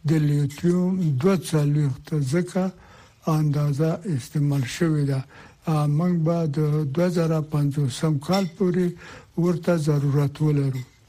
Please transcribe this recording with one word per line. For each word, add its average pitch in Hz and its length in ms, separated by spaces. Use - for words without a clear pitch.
د 147 40
لیتیوم 175 640
دوه 190 160
څلوېښت 147 580
ځکه 180 280
اندازه 147 520
استعمال 143 460
شوې 156 340
ده. 135 100
موږ 180 160
به 170 120
د - 20
دوه 175 220
زره 160 240
پنځوسم 147 640
کال 190 180
پورې 180 300
ورته 175 320
ضرورت 143 540
ولرو. 139 400